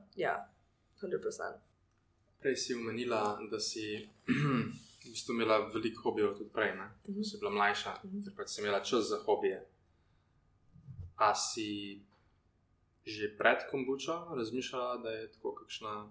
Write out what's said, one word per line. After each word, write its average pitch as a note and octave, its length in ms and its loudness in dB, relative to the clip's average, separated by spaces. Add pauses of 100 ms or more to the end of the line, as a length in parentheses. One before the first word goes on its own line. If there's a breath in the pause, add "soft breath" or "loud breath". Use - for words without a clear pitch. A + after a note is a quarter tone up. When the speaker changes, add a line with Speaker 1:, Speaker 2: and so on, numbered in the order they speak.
(140)
Speaker 1:
ja, D3+ 200 2 (680)
hundred F3+ 200 -2
percent. F#2 340 -4 (880)
Speaker 2:
Prej C3+ 140 2
si - 180 -2
omenila, A2+ 760 0
da G#2+ 120 -2
si G#2+ 500 -4 (360)
<clears throat> A#2 560 0
v B2+ 80 -16
bistvu - 240 -4
imela A2 240 6 (100)
veliko A2 340 -2
hobijev G#2 360 2
tudi - 120 -10
prej, F#2+ 260 0
ne? F#2+ 100 -8 (140)
Ko - 120 -10
Speaker 1:
Mhm. G3+ 120 -2
Speaker 2:
si G#3+ 140 -6
bila G#3 140 -2
mlajša, - 480 2
Speaker 1:
Mhm. G2 220 -6
Speaker 2:
ker G2 140 -10
pač G2+ 140 -8
si - 120 -4
imela G2+ 180 2
čas A2+ 260 4
za G#2 120 0
hobije. G2+ 480 2 (1500)
A G#2 200 4
si G2+ 680 -4 (1040)
že G#2+ 300 -4
pred A2+ 280 8
kombučo C3+ 480 -2 (160)
razmišljala, B2 680 -2
da A2+ 120 -6
je A2 220 -6
tako - 220 -6
kakšna - 400 -8 (180)